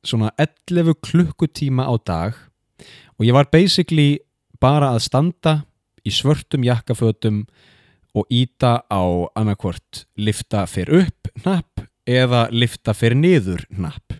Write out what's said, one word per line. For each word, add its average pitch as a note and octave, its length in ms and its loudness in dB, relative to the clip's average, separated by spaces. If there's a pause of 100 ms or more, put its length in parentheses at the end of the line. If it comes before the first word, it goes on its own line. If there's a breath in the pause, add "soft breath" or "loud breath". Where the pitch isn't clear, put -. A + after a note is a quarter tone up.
svona A2 340 -2
ellefu E3 560 0 (100)
klukkutíma D3 800 -2
á B2 160 -2
dag F2 360 -4 (760 loud breath)
og A2 100 0
ég A#2+ 80 4
var C#3 160 4
basically D#3+ 680 2 (440)
bara C#3 320 2
að A2+ 120 -2
standa D#3 480 0 (520)
í G2+ 80 -2
svörtum C3+ 520 0
jakkafötum A2 760 -2 (720 soft breath)
og G#2 160 -2
ýta A#2+ 540 0
á G2 160 -2 (360)
annaðhvort - 680 -6 (120)
lyfta G#2+ 520 -4
fer F2+ 240 -6
upp - 360 0 (120)
hnapp F3+ 400 -4 (240)
eða B2 480 2
lyfta A#2 400 -2
fer A#2 240 0
niður A#2+ 460 2 (100)
hnapp. E2+ 460 -10